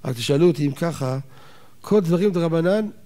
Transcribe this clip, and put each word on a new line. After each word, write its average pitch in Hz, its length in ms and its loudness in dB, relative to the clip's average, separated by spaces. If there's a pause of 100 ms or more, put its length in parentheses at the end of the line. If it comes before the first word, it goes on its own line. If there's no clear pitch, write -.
אז 127 140 -4
תשאלו 143 300 2
אותי, 151 200 2
אם 139 60 -2
ככה, 139 460 -4 (600)
כל 208 200 2
דברים 180 320 0
דרבנן 170 560 0 (180)